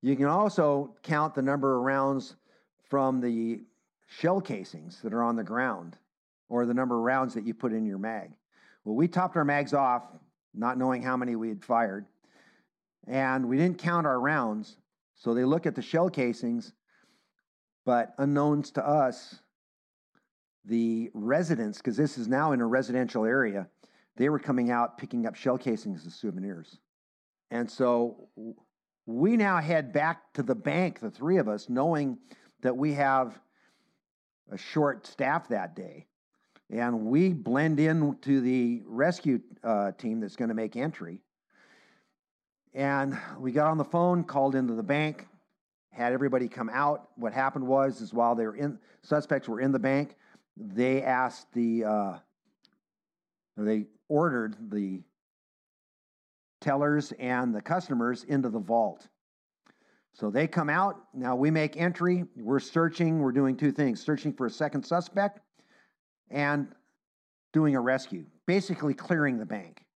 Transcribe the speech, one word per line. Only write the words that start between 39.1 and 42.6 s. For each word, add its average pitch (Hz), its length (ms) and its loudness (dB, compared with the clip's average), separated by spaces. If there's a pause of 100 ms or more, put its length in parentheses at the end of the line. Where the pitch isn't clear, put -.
uh, 101 280 2
team 113 280 -4
that's 101 160 -8
gonna 117 180 -2
make 110 220 -4
entry. 110 440 -6 (1500)